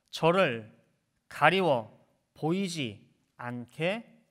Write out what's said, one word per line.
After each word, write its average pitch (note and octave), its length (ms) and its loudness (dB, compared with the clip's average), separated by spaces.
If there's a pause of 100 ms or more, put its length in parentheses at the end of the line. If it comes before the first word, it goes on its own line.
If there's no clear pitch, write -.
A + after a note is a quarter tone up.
"저를 D#3 680 0 (540)
가리워 D#3 760 2 (280)
보이지 D#3+ 760 -4 (300)
않게 B2 920 -8